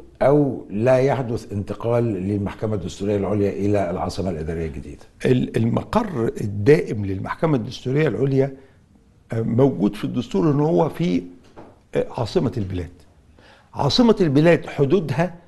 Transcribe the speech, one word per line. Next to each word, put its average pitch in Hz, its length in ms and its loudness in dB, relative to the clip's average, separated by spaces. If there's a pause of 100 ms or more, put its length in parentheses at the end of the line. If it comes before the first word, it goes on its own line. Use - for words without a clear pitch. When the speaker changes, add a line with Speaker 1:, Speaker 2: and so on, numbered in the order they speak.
(220)
Speaker 1:
أو 139 480 2
لا 120 280 2
يحدث 120 560 0
انتقال 113 500 -2
للمحكمة 101 720 -2
الدستورية 98 420 -4
العليا 101 320 0
إلى 98 400 0
العاصمة 90 400 -4
الإدارية 82 380 -6
الجديدة. 71 340 -12 (240)
Speaker 2:
ال-، 127 320 2
المقر 117 720 -2 (100)
الدائم 104 640 2
للمحكمة 110 520 -2
الدستورية 127 500 -2
العليا، 135 460 0 (800)
آه، 113 80 -2
موجود 120 540 2
في - 80 -12
الدستور 131 480 -2
إن 139 80 2
هو 160 300 2
في، 175 340 -2 (720)
آه، - 100 0 (120)
عاصمة 131 400 -2
البلاد. 92 320 -6 (840)
عاصمة 160 480 4
البلاد 156 440 4
حدودها 156 720 0 (120)